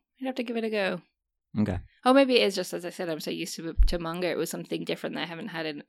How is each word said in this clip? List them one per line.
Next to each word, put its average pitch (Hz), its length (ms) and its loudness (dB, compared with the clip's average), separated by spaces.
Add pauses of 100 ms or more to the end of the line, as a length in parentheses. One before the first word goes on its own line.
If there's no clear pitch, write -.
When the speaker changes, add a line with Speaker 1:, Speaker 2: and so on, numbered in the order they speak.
(220)
Speaker 1:
I'd 262 40 -6
have 262 100 -4
to 254 80 -4
give 233 140 -6
it 226 80 -2
a 220 40 -4
go. 190 320 -2 (560)
Speaker 2:
Okay. 104 220 0 (240)
Speaker 1:
Oh, 254 100 6
maybe 262 220 8
it 208 100 6
is 196 100 2
just, 180 180 -4
as 170 100 -6
I 175 60 -8
said, 180 180 -6
I'm 156 140 -4
so 170 100 -4
used 165 240 -6
to, 165 180 -6 (140)
to 175 120 2
manga. 170 300 -4
It - 80 0
was 165 120 0
something 170 340 -6
different 165 320 -6
that 151 80 -4
I 156 40 -4
haven't 165 200 -10
had 165 180 -6
in 147 240 -8